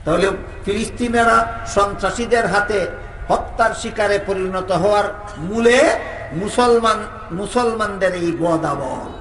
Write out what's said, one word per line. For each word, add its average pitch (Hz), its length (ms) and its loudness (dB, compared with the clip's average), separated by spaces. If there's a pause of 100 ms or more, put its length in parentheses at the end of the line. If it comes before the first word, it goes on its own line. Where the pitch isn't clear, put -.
তাহলে 180 260 2 (340)
ফিলিস্তিনেরা 226 800 2 (200)
সন্ত্রাসীদের 202 800 0
হাতে 196 400 0 (420)
হত্যার - 460 0
শিকারে 208 520 0
পরিণত 185 460 -2
হওয়ার 202 320 4 (340)
মূলে 233 600 4 (340)
মুসলমান, 220 720 2 (240)
মুসলমানদের 202 840 -2
এই 170 260 -2
বদ 165 240 0
আমল। 135 560 -6